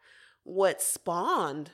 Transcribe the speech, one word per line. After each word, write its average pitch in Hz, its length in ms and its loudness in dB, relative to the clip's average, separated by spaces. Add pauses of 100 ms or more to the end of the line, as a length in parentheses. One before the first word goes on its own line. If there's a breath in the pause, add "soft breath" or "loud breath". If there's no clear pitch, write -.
(480 loud breath)
what 190 320 2
spawned 175 920 -2